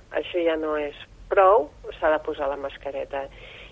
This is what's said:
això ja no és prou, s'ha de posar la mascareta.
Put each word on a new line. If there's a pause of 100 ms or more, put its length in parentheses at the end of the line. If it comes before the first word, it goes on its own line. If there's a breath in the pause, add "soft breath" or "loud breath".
això
ja
no
és (300)
prou, (220)
s'ha
de
posar
la
mascareta. (480 loud breath)